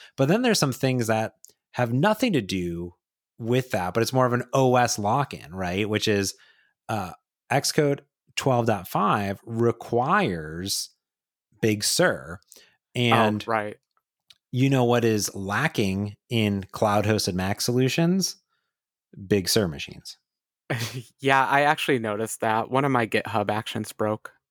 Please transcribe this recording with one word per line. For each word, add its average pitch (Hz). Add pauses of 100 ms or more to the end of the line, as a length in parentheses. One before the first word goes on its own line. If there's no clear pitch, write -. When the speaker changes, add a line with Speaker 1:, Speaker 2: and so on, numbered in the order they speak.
(160)
Speaker 1:
But 135
then 202
there's 233
some 135
things 127
that 110 (400)
have 120
nothing 214
to 139
do 87 (420)
with 123
that, 90
but 117
it's 113
more 131
of 120
an 123
O 131
S 123
lock-in, 107
right? 95
Which 107
is, 101 (560)
uh, 98 (400)
Xcode 143 (360)
twelve 120
dot 98
five 117
requires 113 (720)
Big 107
Sur. 87
Speaker 2:
Oh, - (400)
Speaker 1:
And 117
Speaker 2:
right. 107 (800)
Speaker 1:
You 135
know 127
what 120
is 107
lacking 101 (160)
in 104
cloud-hosted 104
Mac 95
solutions? 165 (920)
Big 95
Sur 107
machines. - (500)
Speaker 2:
<laughs> 143 (440)
Yeah, 135
I 139
actually 147
noticed 110
that. 113
One 131
of 143
my 120
GitHub 104
actions 107
broke, 107 (200)